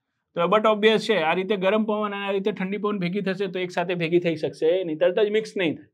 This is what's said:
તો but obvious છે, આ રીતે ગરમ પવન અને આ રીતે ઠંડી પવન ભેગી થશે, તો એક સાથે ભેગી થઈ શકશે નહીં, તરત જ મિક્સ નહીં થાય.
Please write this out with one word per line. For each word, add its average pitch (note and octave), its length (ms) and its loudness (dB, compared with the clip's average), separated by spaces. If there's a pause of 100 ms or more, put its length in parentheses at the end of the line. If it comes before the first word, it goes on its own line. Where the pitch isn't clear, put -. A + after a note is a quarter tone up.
(340)
તો E3+ 60 -4
but G3 240 4
obvious G#3+ 340 4
છે, A3 160 0
આ E3 200 2
રીતે F#3+ 220 -2
ગરમ G3+ 280 0
પવન G#3 300 -4
અને G3+ 120 -8
આ G3 40 -4
રીતે G3+ 220 -2
ઠંડી G3 260 -4
પવન G#3 200 -2
ભેગી F3+ 220 -2
થશે, F#3+ 260 -4
તો F#3 120 -6
એક F3+ 120 -4
સાથે F3+ 240 -2
ભેગી E3+ 260 2
થઈ E3+ 160 -2
શકશે E3 480 0
નહીં, D#3 140 -4
તરત F3+ 200 2
જ G#3 120 2
મિક્સ G#3+ 260 -2
નહીં E3+ 200 0
થાય. - 180 -20